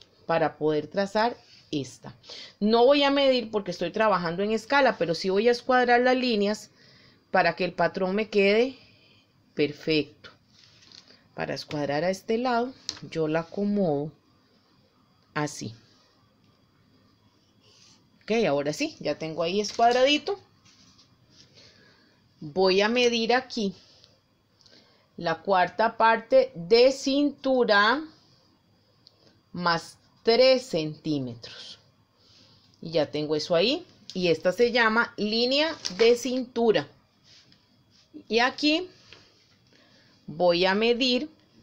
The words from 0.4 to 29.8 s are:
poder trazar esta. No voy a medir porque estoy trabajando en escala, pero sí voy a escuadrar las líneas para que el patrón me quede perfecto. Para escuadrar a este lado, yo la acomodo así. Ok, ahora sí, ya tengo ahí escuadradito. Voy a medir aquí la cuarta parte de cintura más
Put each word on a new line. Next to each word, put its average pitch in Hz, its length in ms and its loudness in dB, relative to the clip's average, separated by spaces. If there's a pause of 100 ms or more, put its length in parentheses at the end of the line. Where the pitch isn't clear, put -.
poder 151 300 -2
trazar 214 500 -2 (340)
esta. - 420 -10 (460)
No 220 240 4
voy 285 200 6
a 277 60 2
medir 262 420 2
porque 196 200 -4
estoy 175 200 -6
trabajando 185 520 0
en 208 80 -2
escala, 240 460 0
pero 165 180 -2
sí 190 140 -4
voy 202 180 2
a 240 40 4
escuadrar 247 500 2
las 254 160 2
líneas 214 540 -2 (600)
para 170 240 2
que - 80 -4
el 175 80 -4
patrón 185 440 -2
me 208 140 -4
quede 208 480 2 (760)
perfecto. 147 760 -4 (1080)
Para 156 180 -6
escuadrar 147 500 -4
a 180 60 0
este 190 280 -4
lado, 247 360 -2 (360)
yo 160 200 -4
la 160 120 0
acomodo 175 680 -2 (1200)
así. 147 400 -8 (2500)
Ok, - 80 -8 (180)
ahora 143 240 -2
sí, - 260 -6
ya 151 180 -6
tengo 160 260 -8
ahí 185 180 -2
escuadradito. 254 760 0 (2000)
Voy 185 400 2
a 214 80 2
medir 233 440 0
aquí 233 400 -4 (1400)
la 170 260 -4
cuarta 196 540 0
parte 226 580 2
de 233 380 4
cintura 262 1120 0 (1500)
más 175 440 -4 (260)